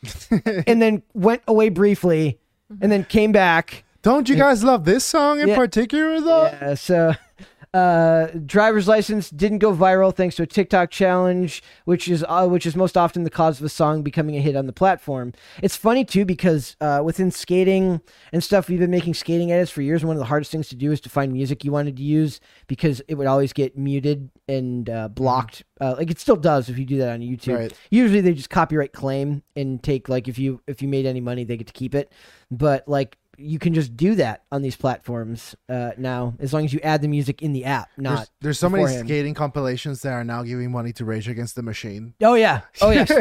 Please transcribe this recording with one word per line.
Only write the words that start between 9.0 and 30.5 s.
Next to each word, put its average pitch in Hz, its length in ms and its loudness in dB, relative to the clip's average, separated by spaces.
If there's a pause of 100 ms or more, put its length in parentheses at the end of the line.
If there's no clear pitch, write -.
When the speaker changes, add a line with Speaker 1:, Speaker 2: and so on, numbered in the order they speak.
Speaker 2:
didn't 196 300 -2
go 208 140 4
viral 190 400 4
thanks 180 220 -2
to 170 80 -2
a - 40 -2
TikTok 180 440 0
challenge, 180 720 0 (220)
which 175 240 0
is, 165 180 0
uh, 180 200 2
which 180 180 2
is 160 100 -4
most 185 220 2
often 175 260 2
the 160 60 -4
cause 160 300 0
of 147 60 -6
a 151 40 -6
song 151 340 0
becoming 151 320 -4
a 143 60 -2
hit 139 160 0
on 135 80 -2
the 127 80 -8
platform. 139 580 -2 (300)
It's - 160 -2
funny, 247 260 2
too, 196 220 0
because, 170 560 -2
uh, 147 220 0
within 175 280 -2
skating 185 680 0 (320)
and 170 100 -2
stuff, 196 240 0
we've 175 120 -2
been 175 120 0
making 170 220 0
skating 170 400 -2
edits 175 180 0
for 147 100 -8
years. 151 220 0
One 160 140 -2
of - 20 -4
the 127 60 -6
hardest 147 260 -2
things 160 180 -6
to 131 60 -16
do 139 160 -2
is 147 100 -2
to - 80 -20
find 139 220 -2
music 131 320 -4
you 139 80 -4
wanted 147 240 -2
to 131 80 -12
use 151 380 0 (260)
because 135 400 -2
it 156 80 -6
would 139 120 -2
always 135 260 2
get 135 240 -2
muted 139 520 -2 (200)
and, 123 400 -4
uh, 113 180 -6
blocked. 127 560 -2 (160)
Uh, 131 180 -2
like, 165 140 -4
it - 80 -8
still - 160 2
does 143 320 2
if 123 100 -8
you 135 80 -6
do 135 120 -4
that 127 160 -2
on 117 80 -10
YouTube. 123 360 -6
Speaker 1:
Right. 113 160 -6 (160)
Speaker 2:
Usually 208 300 4
they 180 140 4
just 135 160 -10
copyright 156 420 0
claim 139 520 -4 (120)
and 135 260 -6
take, 135 280 -4
like, 127 180 -2
if 123 100 -8
you, 135 300 -4